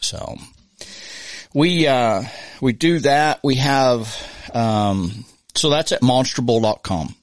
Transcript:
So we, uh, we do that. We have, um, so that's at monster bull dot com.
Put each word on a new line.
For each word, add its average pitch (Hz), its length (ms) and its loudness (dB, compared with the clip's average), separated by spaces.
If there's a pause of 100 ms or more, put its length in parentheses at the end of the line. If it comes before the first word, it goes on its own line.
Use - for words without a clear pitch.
So - 360 -8 (1160)
we, 160 340 2
uh, 120 360 2 (380)
we 127 120 2
do 165 260 2
that. 143 420 2
We 135 140 2
have, 131 600 2 (380)
um, 104 720 0 (300)
so 156 140 0
that's 151 220 0
at - 100 0
monster 127 400 2
bull 117 200 2
dot 107 200 0
com. 82 420 -4